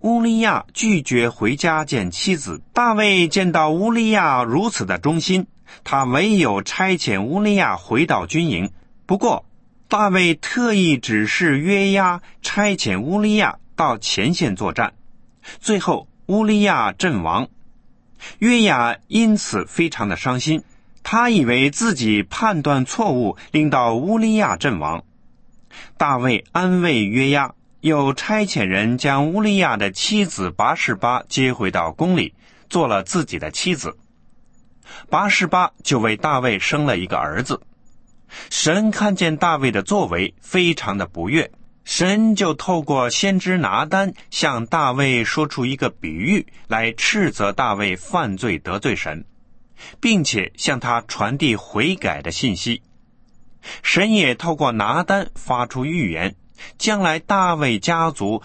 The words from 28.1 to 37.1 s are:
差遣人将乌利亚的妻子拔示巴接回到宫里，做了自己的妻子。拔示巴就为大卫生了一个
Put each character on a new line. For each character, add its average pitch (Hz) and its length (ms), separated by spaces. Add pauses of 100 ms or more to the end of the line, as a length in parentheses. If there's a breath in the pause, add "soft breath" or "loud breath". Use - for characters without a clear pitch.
差 214 320
遣 156 200
人 104 340
将 143 320
乌 202 100
利 208 160
亚 156 180
的 101 160
妻 208 320
子 98 280
拔 117 240
示 - 180
巴 120 340
接 131 240
回 104 200
到 85 200
宫 180 240
里， 101 200 (340 soft breath)
做 165 180
了 101 140
自 156 240
己 - 140
的 76 100
妻 175 260
子。 85 220 (1120 loud breath)
拔 180 180
示 190 200
巴 180 240 (120)
就 143 140
为 110 180
大 147 240
卫 120 200
生 151 260
了 117 140
一 90 80
个 78 100